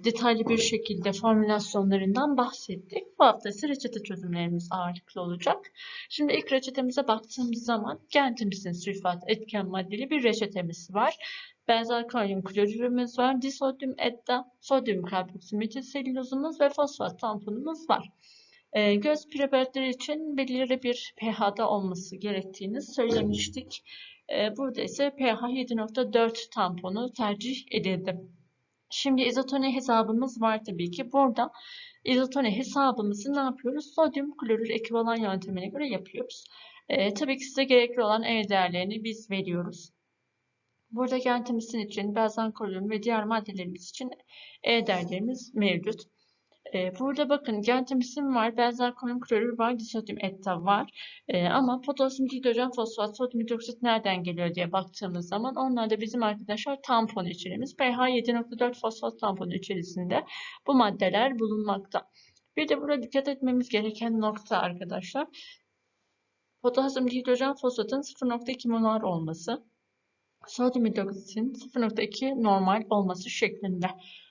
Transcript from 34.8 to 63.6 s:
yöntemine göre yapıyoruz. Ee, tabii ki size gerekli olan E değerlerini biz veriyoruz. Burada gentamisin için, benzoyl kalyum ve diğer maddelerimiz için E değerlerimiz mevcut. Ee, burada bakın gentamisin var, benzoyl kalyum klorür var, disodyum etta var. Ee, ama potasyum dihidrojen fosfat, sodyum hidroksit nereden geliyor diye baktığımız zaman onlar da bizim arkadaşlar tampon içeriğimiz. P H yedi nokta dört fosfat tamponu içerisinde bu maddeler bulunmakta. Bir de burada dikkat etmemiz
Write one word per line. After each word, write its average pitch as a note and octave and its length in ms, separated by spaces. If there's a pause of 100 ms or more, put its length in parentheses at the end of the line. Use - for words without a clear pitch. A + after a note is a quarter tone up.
yöntemine F#3+ 500
göre C#4 200
yapıyoruz. - 580 (440)
Ee, G3 240
tabii C4+ 240
ki C4+ 60
size - 200
gerekli B3 400
olan G#3+ 200
E A3 260
değerlerini F#3+ 540
biz A3 280
veriyoruz. F#3 580 (1000)
Burada B3+ 260
gentamisin A#3+ 600
için, G#3 360
benzoyl A3 360
kalyum G3 380
ve G#3+ 140
diğer A3 200
maddelerimiz G#3 680
için B3+ 200 (540)
E A#3 240
değerlerimiz F#3 680
mevcut. G3+ 460 (720)
Ee, F#3 260
burada C4+ 300
bakın C#4 320
gentamisin B3+ 760
var, A3+ 220
benzoyl B3 340
kalyum B3 280
klorür A#3 380
var, A#3 220
disodyum A3 420
etta F#3+ 420
var. G3+ 260 (380)
Ee, F3+ 200
ama B3+ 340
potasyum C4+ 480
dihidrojen B3 420
fosfat, A3 460
sodyum B3 260
hidroksit A3+ 380
nereden A3 420
geliyor F3 320
diye F3 160
baktığımız F#3 560
zaman A3+ 280
onlar B3 340
da G#3+ 120
bizim A#3 220
arkadaşlar G#3+ 580
tampon A3 440
içeriğimiz. F3+ 500
P B3+ 160
H B3+ 180
yedi A#3+ 260
nokta A#3 240
dört B3 200
fosfat A3+ 400
tamponu F#3 360
içerisinde F#3 680 (440)
bu C#4+ 60
maddeler G#3+ 640
bulunmakta. G#3 720 (480)
Bir D4+ 100
de D4 140
burada C#4+ 220
dikkat C4+ 240
etmemiz B3+ 420